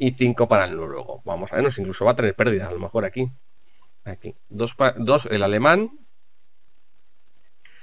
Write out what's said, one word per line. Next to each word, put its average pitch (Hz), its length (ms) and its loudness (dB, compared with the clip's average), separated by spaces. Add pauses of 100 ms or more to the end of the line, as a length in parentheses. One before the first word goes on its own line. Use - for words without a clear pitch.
y 127 140 4
cinco 120 340 4
para 101 160 6
el 90 100 -2
noruego. 69 500 -8
Vamos 87 280 -4
a - 40 -4
vernos, 127 220 2
incluso 95 260 -2
va 113 60 8
a 127 60 4
tener 107 180 2
pérdidas 104 340 2
a 87 40 -6
lo 87 80 -6
mejor 101 240 0
aquí. 127 260 -2 (720)
Aquí. 92 300 -10 (140)
Dos 113 260 -2
pa-, 131 240 4
dos 123 280 4
el 101 180 2
alemán 151 520 4 (1900)